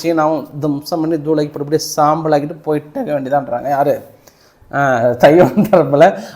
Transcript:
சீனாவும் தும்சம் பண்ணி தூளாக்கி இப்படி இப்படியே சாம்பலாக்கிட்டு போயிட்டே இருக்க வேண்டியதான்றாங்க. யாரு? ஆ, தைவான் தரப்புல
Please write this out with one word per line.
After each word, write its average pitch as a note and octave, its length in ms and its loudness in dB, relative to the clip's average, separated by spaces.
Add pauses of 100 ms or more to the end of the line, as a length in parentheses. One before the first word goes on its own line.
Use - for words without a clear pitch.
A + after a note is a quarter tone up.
சீனாவும் D#3 440 -2 (120)
தும்சம் D3 400 -4
பண்ணி D#3+ 160 -2
தூளாக்கி D3+ 340 -2
இப்படி - 0 -
இப்படியே D3 360 -4 (100)
சாம்பலாக்கிட்டு D#3 600 0 (100)
போயிட்டே D3+ 340 -6
இருக்க D3+ 200 -4
வேண்டியதான்றாங்க. C3 500 -4
யாரு? C#3+ 360 -2 (680)
ஆ, C3+ 240 0
தைவான் C3+ 720 4
தரப்புல D#3 500 4 (160)